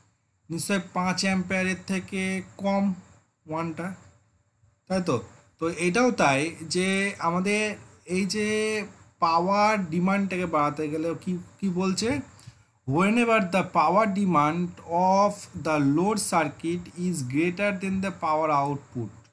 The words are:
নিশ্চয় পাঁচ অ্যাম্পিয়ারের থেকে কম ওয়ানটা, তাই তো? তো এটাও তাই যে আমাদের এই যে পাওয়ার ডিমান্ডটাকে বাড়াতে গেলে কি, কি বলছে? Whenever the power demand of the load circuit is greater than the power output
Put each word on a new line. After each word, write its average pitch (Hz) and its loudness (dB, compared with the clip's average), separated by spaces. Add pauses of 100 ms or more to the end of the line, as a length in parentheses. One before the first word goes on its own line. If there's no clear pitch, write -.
(500)
নিশ্চয় 175 -2 (120)
পাঁচ 180 -2
অ্যাম্পিয়ারের 185 0 (100)
থেকে 190 -4 (140)
কম 196 0 (520)
ওয়ানটা, 165 -6 (960)
তাই 185 0
তো? 135 -2 (360)
তো 160 -2
এটাও 180 2
তাই 156 2
যে 190 -2
আমাদের 196 0 (280)
এই 185 -2
যে 214 -2 (320)
পাওয়ার 196 2
ডিমান্ডটাকে 185 0
বাড়াতে 151 0
গেলে 160 -4
কি, 180 -4 (220)
কি 196 -2
বলছে? 190 0 (680)
Whenever 220 4
the 185 2 (100)
power 180 4 (120)
demand 175 2 (240)
of 190 4 (340)
the 147 2
load 208 2 (120)
circuit 170 -2
is 180 0 (160)
greater 180 0
than 190 -4 (100)
the 190 -4
power 156 0
output 139 -2 (200)